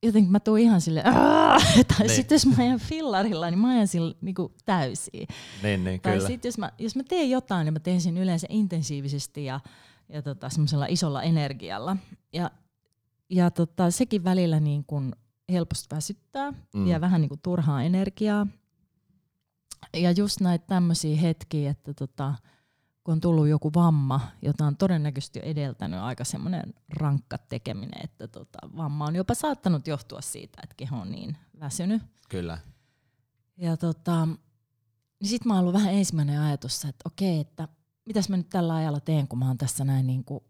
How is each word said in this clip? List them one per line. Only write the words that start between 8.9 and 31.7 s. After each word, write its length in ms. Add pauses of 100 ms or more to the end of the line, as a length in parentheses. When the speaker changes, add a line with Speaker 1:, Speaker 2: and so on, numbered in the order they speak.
Speaker 1:
ja, 160 (480)
ja 140
tota, 280
semmoisella 380
isolla 340
energialla. 720 (360)
Ja, 180 (800)
ja 200
tota, 400
sekin 340
välillä 360
niin 240
kun 280 (400)
helposti 420
väsyttää, 580 (220)
Speaker 2:
Mm. 100
Speaker 1:
vie 160
vähän 200
niin 80
kun 100
turhaa 440
energiaa. 640 (1500)
Ja 160
just 300
näitä 260
tämmösiä 500
hetkiä, 540
että 240
tota, 400 (680)
kun 80
on 80
tullut 280
joku 260
vamma, 460 (220)
jota 240
on 100
todennäköisesti 640
jo 60
edeltänyt 560
aika 240
semmonen 500 (140)
rankka 500
tekeminen, 680
että 240
tota, 300 (180)
vamma 280
on 120
jopa 180
saattanut 520
johtua 340
siitä, 420
että 140
keho 240
on 100
niin 260 (240)
väsynyt. 420 (260)